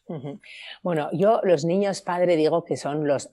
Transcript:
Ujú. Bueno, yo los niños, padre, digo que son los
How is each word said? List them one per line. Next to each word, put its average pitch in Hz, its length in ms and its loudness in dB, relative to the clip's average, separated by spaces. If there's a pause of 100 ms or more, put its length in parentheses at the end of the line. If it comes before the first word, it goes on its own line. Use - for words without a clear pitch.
Ujú. 147 340 -12 (440)
Bueno, 160 280 -2
yo 196 320 2
los 165 220 2
niños, 190 360 0
padre, 180 360 2
digo 156 260 2
que 143 140 -4
son 151 280 -4
los 139 280 0